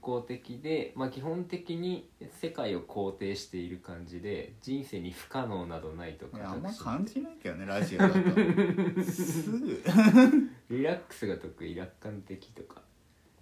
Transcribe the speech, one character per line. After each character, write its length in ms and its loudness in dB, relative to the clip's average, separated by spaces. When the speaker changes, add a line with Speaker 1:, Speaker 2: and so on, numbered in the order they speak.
Speaker 1:
好 200 -4
的 380 -10
で、 360 -2
ま 120 -4
あ、 20 -4
基 120 -10
本 240 -4
的 300 -6
に 340 -4
世 100 -4
界 260 -4
を 60 -4
肯 320 -4
定 220 -4
し 120 -10
て 100 -10
い 120 -6
る 80 -10
感 280 -14
じ 160 -12
で、 400 -6
人 240 -4
生 160 -8
に 100 -8
不 160 -14
可 180 -4
能 220 -4
な 140 -8
ど 100 -10
な 160 -10
い 100 -12
と 80 -14
Speaker 2:
い 40 -10
や、 120 -8
あ 40 -6
ん 60 -8
ま 100 -6
Speaker 1:
固 260 -6
く 0 -
信 80 -2
じ 100 -6
て 60 -4
Speaker 2:
感 0 -
じ 0 -
な 80 -8
い 40 -16
け 60 -6
ど 60 -6
ね、 100 -10
ラ 180 0
ジ 140 -2
オ 20 4
だ 100 8
と。 920 4
Speaker 1:
<laughs> 0 -
Speaker 2:
す 480 -4
ぐ。 320 -4
Speaker 1:
リ 140 0
ラ 100 2
ッ 40 -4
ク 160 -14
ス 140 -6
が 100 -2
得 280 -12
意、 100 -8
楽 240 -10
観 220 -10
的 300 -14
と 120 -16
か。 180 -20